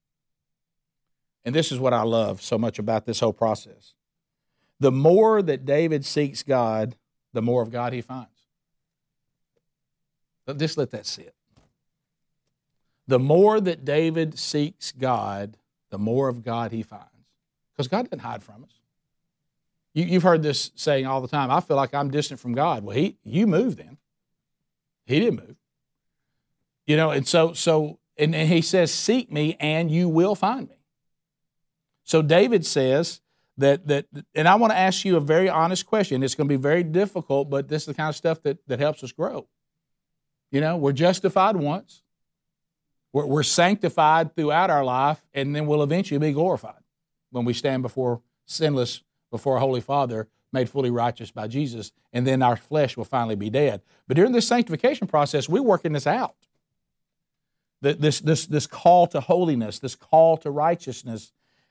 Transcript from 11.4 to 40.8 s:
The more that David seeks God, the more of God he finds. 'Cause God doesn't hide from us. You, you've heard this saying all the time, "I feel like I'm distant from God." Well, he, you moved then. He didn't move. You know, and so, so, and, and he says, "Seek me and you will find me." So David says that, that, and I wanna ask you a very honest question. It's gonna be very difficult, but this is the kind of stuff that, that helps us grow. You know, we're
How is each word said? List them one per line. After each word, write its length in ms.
The 120
more 420
that 240
David 540
seeks 520
God, 680
the 80
more 280
of 160
God 280
he 100
finds. 240
'Cause 100
God 220
doesn't 160
hide 160
from 220
us. 100
You, 120
you've 180
heard 180
this 320
saying 320
all 160
the 60
time, 240
"I 80
feel 180
like 160
I'm 160
distant 300
from 140
God." 300
Well, 120
he, 280
you 220
moved 320
then. 200
He 140
didn't 280
move. 80
You 100
know, 140
and 160
so, 260
so, 460
and, 160
and 160
he 140
says, 280
"Seek 400
me 280
and 320
you 180
will 240
find 340
me." 140
So 180
David 420
says 560
that, 280
that, 200
and 140
I 80
wanna 180
ask 320
you 100
a 60
very 260
honest 380
question. 380
It's 100
gonna 160
be 60
very 260
difficult, 720
but 160
this 160
is 20
the 80
kind 160
of 60
stuff 260
that, 160
that 120
helps 240
us 80
grow. 360
You 100
know, 160
we're 160